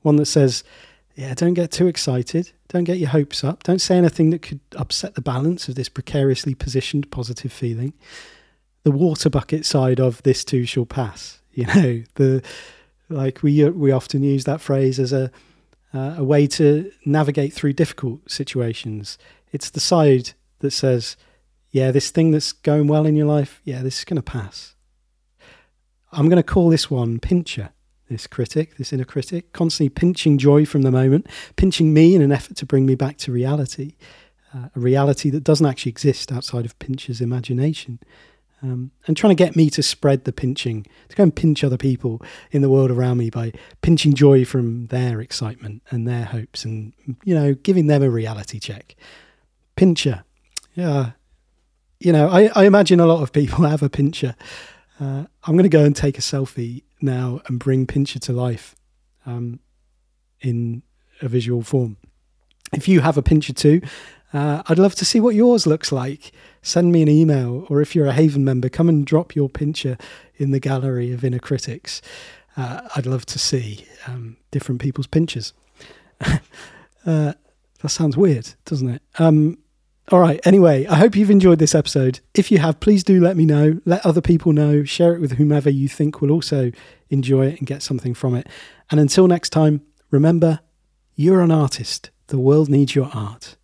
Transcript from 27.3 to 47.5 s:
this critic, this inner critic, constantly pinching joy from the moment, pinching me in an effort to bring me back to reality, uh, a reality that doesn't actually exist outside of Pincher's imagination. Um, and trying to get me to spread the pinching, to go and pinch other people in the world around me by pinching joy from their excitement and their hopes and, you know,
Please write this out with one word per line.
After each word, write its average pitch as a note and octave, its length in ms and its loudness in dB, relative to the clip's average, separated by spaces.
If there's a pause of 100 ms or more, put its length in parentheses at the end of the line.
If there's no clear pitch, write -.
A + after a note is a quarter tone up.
this - 180 -12
critic, - 500 -8
this - 160 -12
inner B2+ 120 -6
critic, - 480 -10
constantly D#3+ 360 -4
pinching D#3+ 480 0
joy C#3+ 300 4
from C#3+ 160 -2
the C3 80 2
moment, C3 360 2 (300)
pinching E3 380 2
me E3 200 8
in E3+ 80 6
an C#3+ 100 4
effort - 260 -6
to C#3 80 -10
bring C3+ 180 2
me C3+ 100 2
back C3+ 240 -6
to - 140 -10
reality, C3+ 600 -6 (600)
uh, B2+ 220 -14
a B2+ 40 -8
reality C#3 500 2
that C#3 140 -6
doesn't D#3 220 2
actually B2+ 240 -4
exist - 400 -4
outside B2 360 -8
of - 120 -16
Pincher's B2+ 420 -10
imagination. B2 760 -6 (640)
Um, B2+ 300 -10 (160)
and D#3 80 0
trying G#3 160 4
to F3+ 120 4
get E3 120 -2
me D#3 140 4
to - 120 -4
spread C#3 420 0
the C3 80 -4
pinching, A#2+ 540 -6 (220)
to - 80 -12
go G3+ 80 4
and D#3+ 100 2
pinch D3+ 300 0
other B2+ 120 -2
people A#2+ 460 -4 (300)
in C#3 100 0
the C#3 60 2
world C3 240 4
around B2 240 0
me A#2 120 -2
by A2+ 240 -6 (280)
pinching D#3 340 4
joy C3+ 300 6
from A#2+ 420 -4
their B2 340 -4
excitement A2 680 -12
and A#2 160 -6
their A#2+ 200 -6
hopes - 380 -12
and, A2 280 -10 (320)
you F#3 100 0
know, C#3+ 200 2